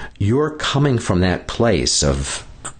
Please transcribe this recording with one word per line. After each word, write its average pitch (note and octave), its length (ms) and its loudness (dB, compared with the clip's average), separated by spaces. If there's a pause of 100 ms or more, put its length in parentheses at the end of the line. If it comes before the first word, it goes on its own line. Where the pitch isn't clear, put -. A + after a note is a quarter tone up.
(180)
you're C3 340 2
coming C#3 460 0
from F#2+ 240 0
that F2+ 260 0
place F#2 560 2
of C#2 440 -2 (320)